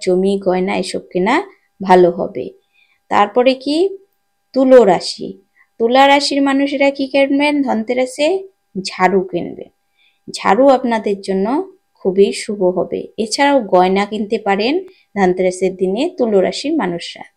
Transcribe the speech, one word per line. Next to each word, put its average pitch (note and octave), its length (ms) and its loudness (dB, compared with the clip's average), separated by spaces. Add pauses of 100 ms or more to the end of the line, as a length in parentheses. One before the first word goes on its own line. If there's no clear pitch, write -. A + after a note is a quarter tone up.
জমি, F#3+ 440 0
গয়না F#3 320 -2
এসব F#3 240 -6 (100)
কেনা A3+ 400 -2 (320)
ভালো F#3 280 6
হবে। - 400 -8 (580)
তারপরে G#3 460 2
কি? D#4+ 440 -2 (540)
তুলো C4 320 6
রাশি। - 540 -2 (400)
তুলা B3+ 300 4
রাশির C#4+ 340 2
মানুষেরা C#4 480 0
কি C#4 160 -6
কিনবেন C#4+ 560 0
ধনতেরাসে? B3+ 800 -2 (380)
ঝাড়ু F#3 400 0
কিনবেন। - 500 -8 (600)
ঝাড়ু G#3 380 2
আপনাদের A3 520 0
জন্য G#3 500 -2 (240)
খুবই G3 380 2
শুভ G3+ 320 -6
হবে। F3+ 420 -2 (100)
এছাড়াও C#4 440 0
গয়না F#3+ 440 2
কিনতে G#3+ 340 -4
পারেন G#3 400 -2 (380)
ধনতেরাসের F#3 600 0
দিনে G#3 420 -2
তুলো A3 220 2
রাশির F#3 360 -2
মানুষরা। F3 480 -6 (120)